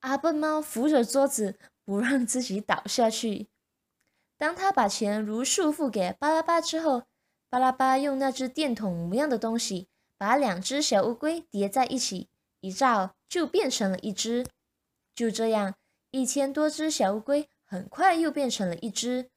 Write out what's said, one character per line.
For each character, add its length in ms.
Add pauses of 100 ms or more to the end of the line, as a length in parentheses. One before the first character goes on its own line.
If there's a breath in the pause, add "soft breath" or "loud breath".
阿 160
笨 180
猫 260
扶 280
着 160
桌 200
子 320 (280 soft breath)
不 140
让 280
自 140
己 180
倒 260
下 240
去。 380 (880)
当 160
他 160
把 160
钱 360
如 240
数 260
付 180
给 220
巴 220
拉 100
巴 160
之 220
后， 220 (460)
巴 80
拉 140
巴 260
用 220
那 100
只 200
电 260
筒 180
模 220
样 140
的 100
东 180
西 300 (300)
把 180
两 260
只 200
小 240
乌 100
龟 240
叠 300
在 160
一 120
起， 300 (320)
一 100
照 460 (140)
就 180
变 220
成 200
了 100
一 120
只。 340 (720)
就 160
这 200
样， 240 (360)
一 140
千 260
多 180
只 220
小 220
乌 80
龟 260 (160)
很 240
快 280
又 140
变 200
成 180
了 120
一 100
只。 480